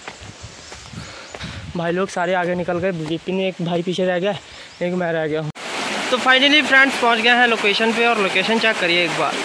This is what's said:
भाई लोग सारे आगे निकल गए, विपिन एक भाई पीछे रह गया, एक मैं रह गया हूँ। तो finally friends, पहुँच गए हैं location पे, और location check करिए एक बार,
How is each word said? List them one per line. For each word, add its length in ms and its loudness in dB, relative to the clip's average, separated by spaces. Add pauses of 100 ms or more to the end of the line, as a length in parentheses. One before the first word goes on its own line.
(1800)
भाई 140 -2
लोग 180 -2
सारे 240 -2
आगे 220 0
निकल 220 -2
गए, 140 0
विपिन 500 -4
एक 200 -2
भाई 220 -2
पीछे 220 -2
रह 140 0
गया, 180 -2 (440)
एक 120 -2
मैं 200 -2
रह 140 -2
गया 140 -2
हूँ। 100 -6 (600)
तो 60 2
finally 500 4
friends, 340 4
पहुँच 180 4
गए 100 4
हैं 180 6
location 460 2
पे, 120 2
और 120 4
location 420 0
check 200 0
करिए 260 2
एक 140 -2
बार, 260 -2